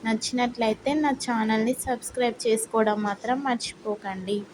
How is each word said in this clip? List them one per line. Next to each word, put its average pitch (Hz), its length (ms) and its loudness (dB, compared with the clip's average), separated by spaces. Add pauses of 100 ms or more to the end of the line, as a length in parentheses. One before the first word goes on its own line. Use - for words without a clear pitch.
నచ్చినట్లయితే 233 880 0
నా 302 240 2
ఛానల్ని 220 640 2
సబ్స్క్రైబ్ 240 600 -2
చేసుకోవడం 220 600 2
మాత్రం 208 420 0
మర్చిపోకండి. 208 920 -4 (180)